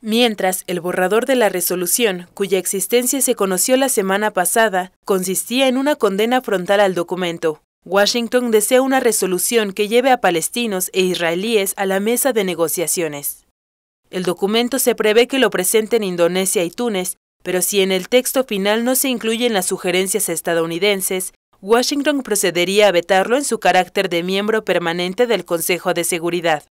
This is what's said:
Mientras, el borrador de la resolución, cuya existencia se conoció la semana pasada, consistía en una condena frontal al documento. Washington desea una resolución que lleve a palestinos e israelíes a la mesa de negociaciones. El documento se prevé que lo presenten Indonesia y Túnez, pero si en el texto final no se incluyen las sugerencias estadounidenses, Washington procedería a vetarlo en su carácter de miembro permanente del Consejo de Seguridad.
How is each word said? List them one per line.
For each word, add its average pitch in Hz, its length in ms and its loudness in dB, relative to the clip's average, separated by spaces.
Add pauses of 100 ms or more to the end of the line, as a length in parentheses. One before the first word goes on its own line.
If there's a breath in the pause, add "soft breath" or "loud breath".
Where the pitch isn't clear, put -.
Mientras, 214 600 0
el 175 140 -4
borrador 185 440 0
de 269 100 2
la 226 140 4
resolución, 180 840 -2
cuya 196 240 0
existencia 247 640 -2
se 254 120 0
conoció 190 420 0
la 269 140 2
semana 202 400 0
pasada, 185 640 0 (120)
consistía 190 640 0
en 254 100 2
una 285 180 0
condena 226 460 0
frontal 196 380 0
al 196 140 4
documento. 170 680 -4 (220)
Washington 233 640 0
desea 220 320 4
una 262 160 2
resolución 208 760 0
que 208 140 -2
lleve 247 240 4
a 247 100 2
palestinos 185 720 -2
e 190 80 2
israelíes 185 760 0
a 196 120 -4
la 190 120 0
mesa 240 340 0
de 214 100 0
negociaciones. 160 1040 -4 (640)
El 185 100 -6
documento 208 560 -2
se 240 160 2
prevé 214 340 4
que 269 120 -2
lo 226 100 4
presenten 214 540 0
Indonesia 185 600 0
y 170 60 -2
Túnez, 196 480 -4 (240)
pero 180 220 -2
si 196 180 0
en 190 100 2
el 185 160 -2
texto 254 360 2
final 208 400 0
no 254 100 0
se 262 160 0
incluyen 233 440 -2
las 185 120 0
sugerencias 190 640 -2
estadounidenses, 170 1040 -2 (280)
Washington 262 600 0
procedería 190 680 2
a - 20 0
vetarlo 190 460 2
en 294 60 -2
su 226 160 -4
carácter 185 500 2
de 170 120 0
miembro 202 420 -2
permanente 180 640 -2
del 202 200 -2
Consejo 175 500 -2
de 170 80 -2
Seguridad. 170 600 -2 (140)